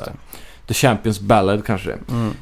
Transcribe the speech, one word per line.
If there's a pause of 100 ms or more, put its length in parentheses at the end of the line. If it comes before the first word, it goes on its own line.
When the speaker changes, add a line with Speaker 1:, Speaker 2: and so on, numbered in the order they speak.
Speaker 1:
där.
Speaker 2:
det. (560)
Speaker 1:
The
Champions
Ballad
kanske
det
är.
Speaker 2:
Mm. (120)